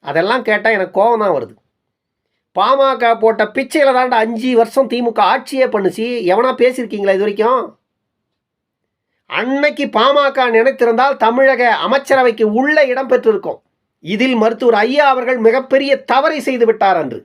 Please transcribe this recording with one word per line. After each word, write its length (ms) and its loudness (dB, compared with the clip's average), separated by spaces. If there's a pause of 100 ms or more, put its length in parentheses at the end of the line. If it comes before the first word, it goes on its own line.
அதெல்லாம் 420 -2
கேட்டா 220 0
எனக்கு 260 -4
கோவம் 280 0
தான் 120 0
வருது. 180 -8 (1000)
பாமக 500 2 (120)
போட்ட 240 2 (120)
பிச்சையில 380 0
தாண்டா 300 2
அஞ்சு 340 -4
வருஷம் 340 0
திமுக 340 -2
ஆட்சியே 440 0
பண்ணுச்சு. 380 -2 (200)
எவனா 300 2
பேசியிருக்கீங்களா 600 0
இது 100 0
வரைக்கும்? 360 0 (1700)
அன்னைக்கு 600 -2
பாமக 600 2
நினைத்திருந்தால் 720 2
தமிழக 560 2
அமைச்சரவைக்கு 720 0
உள்ள 240 0 (100)
இடம் 260 -4
பெற்றிருக்கும். 480 -2 (440)
இதில் 320 -2
மருத்துவர் 440 2
ஐயா 280 2
அவர்கள் 300 0
மிகப்பெரிய 540 2 (120)
தவறை 360 0
செய்து 260 0
விட்டார் 340 0
அன்று. 240 -8